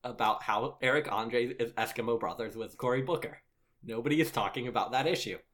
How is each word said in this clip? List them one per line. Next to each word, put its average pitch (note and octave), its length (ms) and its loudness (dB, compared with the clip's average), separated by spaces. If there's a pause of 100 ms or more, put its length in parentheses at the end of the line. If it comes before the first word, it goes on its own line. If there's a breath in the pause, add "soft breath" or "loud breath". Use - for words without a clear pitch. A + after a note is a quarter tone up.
about A2 400 2
how A2+ 380 0
Eric C#3 300 2
Andre A2+ 360 2
is A#2 260 -4
Eskimo A2+ 460 0
brothers G#2+ 360 -4
with A2 220 -10
Cory B2+ 260 2
Booker. - 380 -4 (420)
Nobody B2 360 0
is D#3+ 120 4
talking A#2+ 360 -2
about A#2+ 240 0
that C3+ 160 2
issue. A2 300 -2 (160)